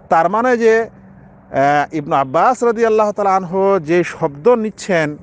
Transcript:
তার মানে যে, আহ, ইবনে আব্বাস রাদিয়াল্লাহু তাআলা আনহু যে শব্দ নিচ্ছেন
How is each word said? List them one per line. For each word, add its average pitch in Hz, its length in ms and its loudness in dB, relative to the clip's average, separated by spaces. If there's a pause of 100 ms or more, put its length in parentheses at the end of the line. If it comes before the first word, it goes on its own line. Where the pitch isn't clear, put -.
তার 165 200 2
মানে 233 300 0
যে, 226 240 2
আহ, - 1120 -4
ইবনে 156 220 -4
আব্বাস 160 460 0
রাদিয়াল্লাহু 220 500 0
তাআলা 196 240 0
আনহু 190 440 0
যে 165 240 0
শব্দ 147 440 -4
নিচ্ছেন 190 760 -2